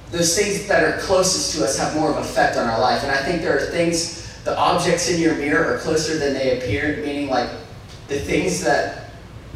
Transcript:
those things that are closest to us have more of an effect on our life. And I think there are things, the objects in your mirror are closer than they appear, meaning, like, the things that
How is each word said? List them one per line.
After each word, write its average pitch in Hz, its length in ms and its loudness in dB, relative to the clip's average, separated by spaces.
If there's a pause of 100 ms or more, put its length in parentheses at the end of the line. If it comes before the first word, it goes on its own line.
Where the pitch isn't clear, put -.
(120)
those 170 240 2
things 202 320 0
that 170 160 4
are 156 160 2
closest - 560 2
to 151 80 0
us - 140 0
have 151 180 0
more 151 140 2
of 143 80 0
an 123 60 -2
effect - 340 2
on 131 100 0
our 117 120 0
life. 127 240 2
And 135 80 -2
I 165 120 0
think 170 180 -2
there 156 140 2
are 139 120 0
things, - 760 -2
the - 140 -2
objects - 520 2
in 170 120 2
your 147 140 4
mirror 156 400 2
are - 40 -2
closer 160 380 0
than 143 160 0
they 135 240 2
appear, 147 480 0
meaning, 143 240 -4
like, 120 200 0 (580)
the 143 120 -2
things - 440 0
that - 480 0 (440)